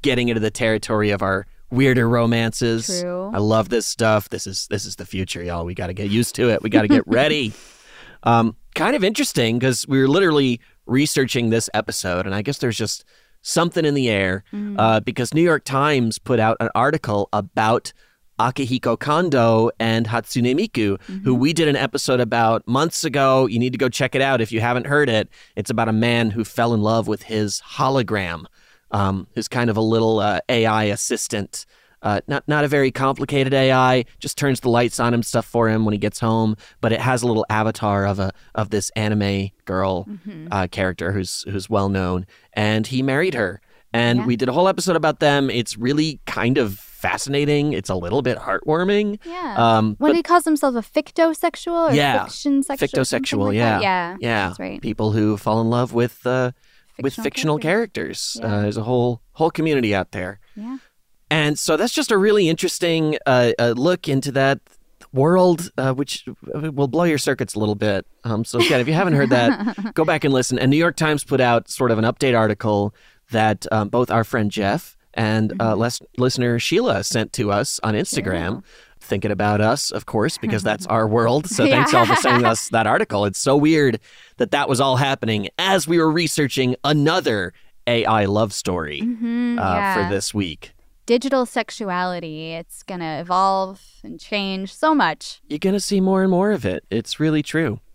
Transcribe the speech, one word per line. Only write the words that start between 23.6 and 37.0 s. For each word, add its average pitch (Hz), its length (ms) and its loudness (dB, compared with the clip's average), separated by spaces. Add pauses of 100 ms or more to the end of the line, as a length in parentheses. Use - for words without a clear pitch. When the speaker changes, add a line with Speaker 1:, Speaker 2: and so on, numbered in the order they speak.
Speaker 1:
to 123 60 -6
go 127 120 2
check 127 240 -4
it 135 80 2
out 135 180 2
if 110 100 -2
you 110 100 -2
haven't 120 260 -2
heard 143 240 2
it. 107 180 0 (280)
It's 101 140 -6
about 113 200 0
a - 20 2
man 117 380 2
who 107 140 -2
fell 117 300 0
in 110 80 2
love 110 240 2
with 104 180 -4
his 107 360 -2 (160)
hologram, 107 680 -2 (480)
um, 98 420 0
who's 113 140 -4
kind 120 220 0
of 104 60 0
a 110 60 0
little, 113 380 2
uh, 98 280 0
A 117 180 2
I 110 180 2
assistant. 104 840 -4 (360)
Uh, 101 260 -2
not, 139 200 -2
not 147 160 2
a 147 40 0
very 139 220 2
complicated 135 640 -2
A 135 200 4
I, 127 340 4 (140)
just - 180 -8
turns 135 220 0
the 127 100 0
lights 120 280 2
on 120 140 2
and 117 120 0
stuff 117 200 -2
for 117 240 0
him 110 160 2
when 107 80 2
he 104 60 -2
gets 101 200 -4
home. 113 380 0 (240)
But 110 120 0
it - 80 -2